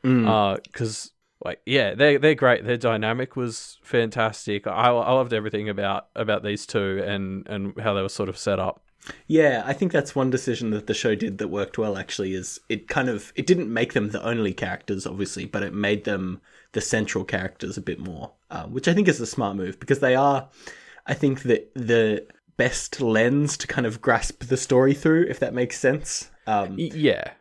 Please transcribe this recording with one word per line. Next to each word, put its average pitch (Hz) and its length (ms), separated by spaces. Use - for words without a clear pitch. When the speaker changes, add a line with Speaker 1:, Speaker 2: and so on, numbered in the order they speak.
Speaker 1:
Mm. 127 240
Speaker 2:
Uh, 104 300
'cause, - 420
like, - 220
yeah, 117 300
they're, 143 240
they're 151 160
great. 123 280
Their 120 140
dynamic 113 580
was 123 460
fantastic. 110 840
I, 110 220
I 120 240
loved 123 200
everything 107 360
about, 98 460
about 104 280
these 104 240
two 98 360
and, 95 440
and 98 320
how 104 160
they 98 80
were 98 60
sort 95 200
of 90 80
set 98 220
up. - 240
Speaker 1:
Yeah, 147 380
I 139 80
think 175 180
that's 143 240
one 131 140
decision 120 420
that 107 160
the 110 60
show 110 220
did 101 220
that 104 100
worked 98 300
well, 107 200
actually, 95 360
is 92 260
it 110 200
kind 127 200
of, 104 260
it - 120
didn't 160 260
make 117 200
them 107 160
the 104 140
only 110 300
characters, 95 540
obviously, 95 380
but 101 180
it 101 100
made 101 300
them 95 380
the 107 80
central 107 420
characters 95 540
a 104 40
bit - 180
more, 80 340
uh, 85 140
which 123 220
I 170 60
think 190 140
is 123 140
a 113 40
smart 101 300
move, 95 240
because 139 200
they 127 160
are, 135 340
I - 80
think, 135 300
the, 120 300
the 113 540
best - 420
lens 123 580
to - 100
kind 123 200
of 113 140
grasp - 440
the 127 120
story 135 360
through, 160 360
if - 100
that 120 140
makes 123 260
sense. - 500
Um, 98 300
Speaker 2:
Y-, 160 180
yeah. 139 480